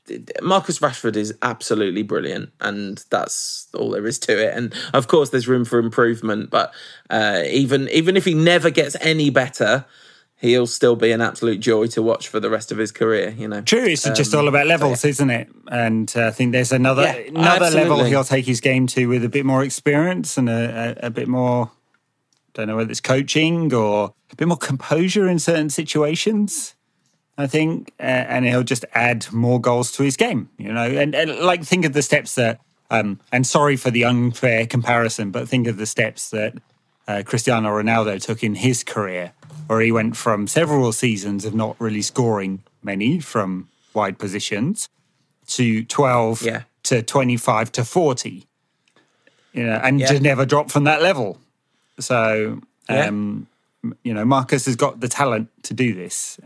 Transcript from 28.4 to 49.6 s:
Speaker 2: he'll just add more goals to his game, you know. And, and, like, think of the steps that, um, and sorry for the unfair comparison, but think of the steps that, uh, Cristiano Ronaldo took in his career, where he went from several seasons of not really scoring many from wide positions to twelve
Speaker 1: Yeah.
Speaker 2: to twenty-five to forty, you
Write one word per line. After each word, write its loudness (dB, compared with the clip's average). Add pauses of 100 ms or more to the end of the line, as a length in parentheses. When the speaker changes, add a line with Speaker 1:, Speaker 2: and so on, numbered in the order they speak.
Speaker 2:
he'll 2
just -2 (100)
add 0
more 2
goals 0
to 0
his 0
game, 0
you -10
know. -2
And, -2
and, -2
like, 0
think 0
of -2
the 2
steps -2
that, 0 (320)
um, -2 (140)
and 2
sorry 2
for -2
the 2
unfair 2
comparison, 0
but -6
think 0
of -4
the -6
steps -4
that, -4 (540)
uh, -4
Cristiano 0
Ronaldo 0
took -6
in -2
his 0
career, -6 (360)
where 2
he 2
went 0
from 0
several 2
seasons -2
of -6
not -2
really -4
scoring -2 (200)
many -2
from -4 (260)
wide -2
positions -4 (580)
to 0
twelve 0
Speaker 1:
Yeah. -4 (220)
Speaker 2:
to 0
twenty-five 0
to -2
forty, -2 (1040)
you -6